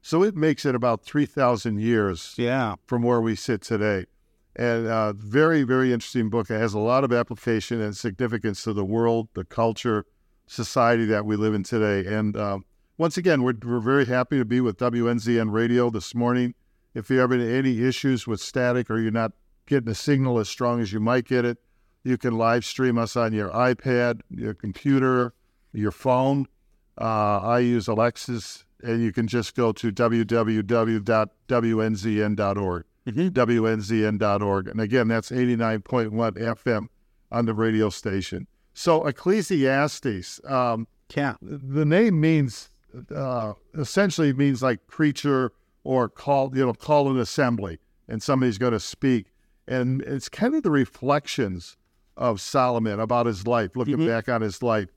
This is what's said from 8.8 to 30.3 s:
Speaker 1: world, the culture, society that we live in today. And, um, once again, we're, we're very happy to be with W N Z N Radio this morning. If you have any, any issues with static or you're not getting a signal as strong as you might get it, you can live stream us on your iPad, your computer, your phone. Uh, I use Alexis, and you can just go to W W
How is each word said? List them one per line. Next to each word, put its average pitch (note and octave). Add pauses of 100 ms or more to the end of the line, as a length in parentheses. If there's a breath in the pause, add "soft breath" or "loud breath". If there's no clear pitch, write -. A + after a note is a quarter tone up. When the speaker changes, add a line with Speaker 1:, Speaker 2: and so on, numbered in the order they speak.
Speaker 1:
world, A#2
the F#2+
culture, A2+ (420)
society A#2
that G#2
we G#2+
live G#2+
in G#2
today. G#2
And, G#2+
um, G2+ (340)
once E3
again, E3
we're, B2+ (100)
we're A#2+
very C3+
happy B2+
to B2
be B2
with A2+
W A#2+
N A#2+
Z A#2
N A2
Radio A#2+
this A2
morning. B2 (400)
If A#2
you C3
have B2+
any, A#2+
any B2+
issues C3
with A2
static B2
or A2
you're A2+
not A2+ (320)
getting B2+
a G#2+
signal C3+
as G#2
strong A#2+
as G#2
you A2
might A#2
get B2
it, A#2+ (480)
you B2+
can A#2
live A2+
stream B2+
us A2+
on A2+
your G#2
iPad, B2
your G#2+
computer, B2+ (400)
your G#2+
phone. C3 (560)
Uh, G#2+
I A#2
use A#2+
Alexis, A2+ (200)
and A#2
you A2
can A#2
just A#2
go A#2
to A2+
W A#2
W A2